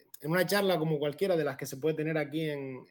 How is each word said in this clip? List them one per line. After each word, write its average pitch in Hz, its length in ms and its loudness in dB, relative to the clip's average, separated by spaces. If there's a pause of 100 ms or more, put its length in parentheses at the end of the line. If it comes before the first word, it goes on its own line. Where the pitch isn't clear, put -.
(220)
en 147 80 -2
una 175 160 4
charla 190 320 4
como 156 200 0
cualquiera 151 380 0
de 156 80 2
las 135 140 -4
que 143 80 -8
se 135 100 -10
puede 156 180 0
tener 156 220 -2
aquí 156 320 -2
en, 139 420 -6